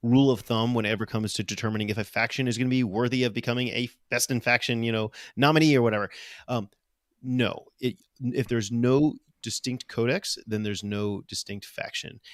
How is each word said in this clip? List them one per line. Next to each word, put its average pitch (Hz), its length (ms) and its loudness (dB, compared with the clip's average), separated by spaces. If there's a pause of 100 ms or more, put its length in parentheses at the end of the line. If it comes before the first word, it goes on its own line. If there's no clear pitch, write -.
rule 131 280 6
of 117 100 2
thumb 117 340 0
whenever 107 300 0
it - 60 -14
comes 110 220 -2
to - 100 -4
determining 107 460 -4
if 104 80 -2
a 107 80 -2
faction 117 420 -2
is 117 120 -2
gonna 127 100 0
be 127 160 2
worthy 120 400 0
of 117 80 0
becoming 120 360 -2
a 120 200 -4 (220)
best - 200 0
in 123 120 0
faction, 120 400 0
you 117 100 0
know, 110 180 -2 (280)
nominee 151 360 6
or 131 60 8
whatever. 107 300 2 (380)
Um, 113 200 -4 (540)
no, 127 420 0 (160)
it, 123 160 -2 (240)
if 127 280 -2
there's 110 220 0
no 127 440 4 (260)
distinct - 460 -6
codex, 127 500 -2 (120)
then 107 160 -2
there's 104 180 -4
no 104 460 -4
distinct 101 360 -10
faction. - 540 -10 (160)